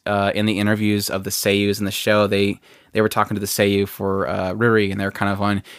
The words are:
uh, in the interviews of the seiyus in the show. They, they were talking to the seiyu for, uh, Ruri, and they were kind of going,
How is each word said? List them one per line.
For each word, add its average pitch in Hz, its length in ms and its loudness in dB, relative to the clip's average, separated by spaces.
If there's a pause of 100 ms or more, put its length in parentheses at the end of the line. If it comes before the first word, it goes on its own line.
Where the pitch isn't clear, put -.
uh, 101 280 0
in 104 120 0
the 107 120 0
interviews 104 520 0
of 95 140 -6
the 98 60 -8
seiyus 101 480 2
in 104 60 -4
the 95 60 -4
show. 104 360 2
They, 101 320 0 (340)
they 110 100 2
were 107 80 2
talking 107 240 0
to 101 60 -4
the 101 60 -6
seiyu 98 400 2
for, 95 400 -4
uh, 92 280 -4
Ruri, 110 360 4
and 98 80 -6
they 98 60 -2
were 98 60 -2
kind 101 200 -2
of 98 80 -2
going, 101 240 -2 (160)